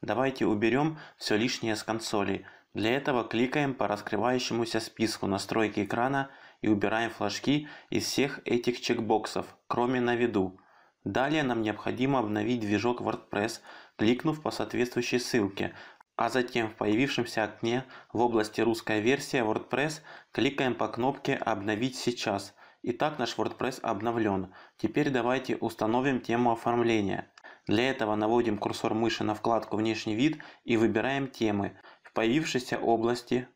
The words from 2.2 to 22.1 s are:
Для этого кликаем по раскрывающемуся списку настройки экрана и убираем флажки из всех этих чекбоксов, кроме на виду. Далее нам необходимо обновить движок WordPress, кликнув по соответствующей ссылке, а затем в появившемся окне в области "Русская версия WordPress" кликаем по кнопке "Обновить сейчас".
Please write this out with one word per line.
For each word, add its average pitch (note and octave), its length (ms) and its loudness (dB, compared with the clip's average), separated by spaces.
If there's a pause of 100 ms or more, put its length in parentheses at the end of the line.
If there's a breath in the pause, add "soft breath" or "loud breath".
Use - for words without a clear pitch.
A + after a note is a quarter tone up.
Для G#2+ 240 0
этого C#3 260 0
кликаем B2+ 520 0
по G#2 120 -2
раскрывающемуся A2+ 920 0
списку - 460 -2
настройки G2+ 580 0
экрана C3+ 460 -2 (320 loud breath)
и G#2 60 2
убираем G#2+ 420 2
флажки C3+ 580 -2 (220 loud breath)
из G2+ 140 0
всех - 420 0
этих A#2+ 340 0
чекбоксов, A2 640 0 (220)
кроме B2 340 2
на A#2+ 160 2
виду. G#2 420 0 (460 soft breath)
Далее C3 380 0
нам B2 180 0
необходимо A2 600 0
обновить G#2+ 400 0
движок G#2 420 0
WordPress, G#2 580 -2 (360 loud breath)
кликнув B2+ 440 2
по A#2 100 -2
соответствующей A#2+ 680 -2
ссылке, G2 560 0 (400 loud breath)
а A2+ 140 0
затем B2 400 0
в G#2 60 -10
появившемся A#2 680 0
окне A#2 420 -2 (280 loud breath)
в G#2 80 0
области A2+ 400 2
"Русская A2 400 0
версия C3 440 0
WordPress" C3 580 -2 (280 loud breath)
кликаем C3+ 440 0
по A2+ 120 -2
кнопке C3 480 -2
"Обновить G#2+ 640 -2
сейчас". G#2+ 580 -2 (280 loud breath)